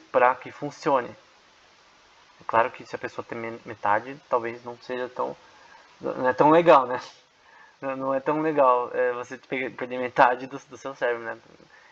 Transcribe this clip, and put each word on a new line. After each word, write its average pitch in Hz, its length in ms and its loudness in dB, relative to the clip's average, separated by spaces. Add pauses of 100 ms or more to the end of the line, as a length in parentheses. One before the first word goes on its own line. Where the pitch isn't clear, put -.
(120)
pra 123 240 4
que - 160 -18
funcione. 139 580 -4
É - 1400 -20
claro 117 240 0
que - 140 -18
se - 100 -16
a - 40 -8
pessoa 120 280 -10
tem 120 100 -10
me-, 117 280 -12
metade, 117 640 -4
talvez 117 360 -4
não 120 160 -14
seja 127 280 -8
tão, 131 280 -8 (640)
não 131 280 -4
é 127 60 0
tão 147 160 4
legal, 156 380 6
né? 123 120 -6 (800)
Não, 135 160 -6
não 135 180 -4
é 135 60 0
tão 151 220 -2
legal, 131 520 4
é, 127 200 0
você 123 240 -10
pe-, 127 320 -6
perder 127 300 -8
metade 127 480 2
do, 135 100 -14
do 127 200 -20
seu 135 180 -14
cérebro, 120 280 -4
né? 113 140 -10 (540)